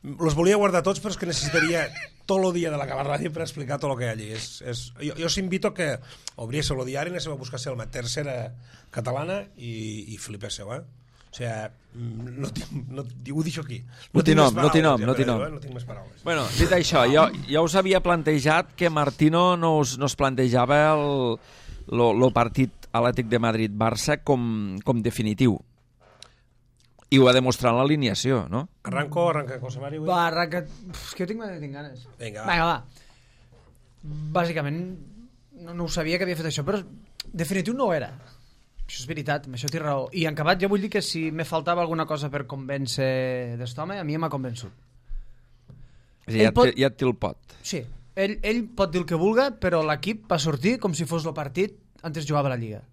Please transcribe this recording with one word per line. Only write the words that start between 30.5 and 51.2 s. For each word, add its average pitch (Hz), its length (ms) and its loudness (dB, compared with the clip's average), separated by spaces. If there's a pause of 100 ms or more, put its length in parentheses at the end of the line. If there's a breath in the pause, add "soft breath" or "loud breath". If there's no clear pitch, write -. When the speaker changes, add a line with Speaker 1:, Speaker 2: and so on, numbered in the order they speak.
Speaker 3:
Uf, - 200 -14
és - 40 -14
que - 80 -6
jo 175 80 -4
tinc, 226 140 -8 (160)
tinc 143 160 -10
ganes. 139 320 -14 (100)
Speaker 1:
Vinga, 107 240 -10
va. 113 80 -4
Speaker 3:
Vinga, 170 160 4
va. 151 160 0 (1200 soft breath)
Bàsicament, 156 800 -4 (840)
no, 170 100 -14
no 175 120 -4
ho 147 60 -6
sabia 170 260 -2
que 185 80 0
havia 180 100 -4
fet 160 140 -4
això, 143 160 -4
però 202 140 -2 (520)
definitiu 190 440 -2
no 262 120 0
ho 175 80 2
era. 120 140 -4 (760 soft breath)
Això - 160 -10
és 123 80 -12
veritat, 147 400 -4
amb 127 80 -10
això 135 160 -6
té 160 80 -4
raó. 139 320 -2
I 165 160 0
en 151 80 -4
acabat 170 240 2
jo 196 80 2
vull 196 160 2
dir 220 80 -4
que 202 100 0
si 160 300 -4
me 160 160 -4
faltava 170 320 0
alguna 160 260 0
cosa 151 240 -4
per 139 200 -4
convèncer 131 1120 -2
d'estome, 151 380 -8
a 180 60 -8
mi 151 160 -2
m'ha 165 120 -2
convençut. 120 400 -8 (1600 soft breath)
Speaker 2:
És - 0 -
a 110 60 -4
dir, 110 60 2
Speaker 3:
Ell 214 40 8
Speaker 2:
ja 220 80 6
et 226 60 2
Speaker 3:
pot 247 100 8
Speaker 2:
té, - 140 0
ja 135 100 6
et - 80 -20
té 131 80 2
el 117 80 0
pot. - 220 -6 (260)
Speaker 3:
Sí. 160 160 -6 (340)
Ell, 202 300 -2
ell 226 160 0 (160)
pot 190 160 0
dir 180 100 0
el 160 60 -4
que 170 100 0
vulga, 220 300 4 (120)
però 170 220 2
l'equip 156 480 -2
va 175 80 2
sortir 151 400 0
com 190 160 -2
si 156 140 -4
fos 160 180 -4